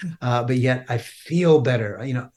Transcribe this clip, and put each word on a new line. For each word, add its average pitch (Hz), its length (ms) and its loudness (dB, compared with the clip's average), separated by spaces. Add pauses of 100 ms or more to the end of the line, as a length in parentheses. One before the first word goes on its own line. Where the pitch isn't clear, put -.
(220)
uh, 120 220 0
but 127 140 0
yet 127 320 0
I 120 80 -2
feel 160 640 2
better, 110 420 -2
you 135 100 -4
know, 127 240 -6